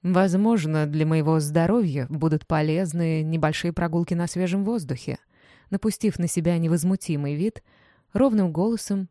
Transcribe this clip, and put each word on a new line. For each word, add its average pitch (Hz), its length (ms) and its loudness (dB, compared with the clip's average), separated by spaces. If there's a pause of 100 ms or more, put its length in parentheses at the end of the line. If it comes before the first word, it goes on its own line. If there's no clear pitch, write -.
«Возможно, 180 800 2
для 151 200 0
моего 160 340 2
здоровья 156 680 2
будут 156 360 0
полезны 160 800 0
небольшие 160 500 -2
прогулки 170 400 -2
на 170 140 -2
свежем 185 360 -2
воздухе», 156 540 -6 (520)
напустив 202 480 -2
на 175 100 -2
себя 170 320 0
невозмутимый 160 760 0
вид, 190 280 -4 (500)
ровным 214 400 2
голосом 196 580 -2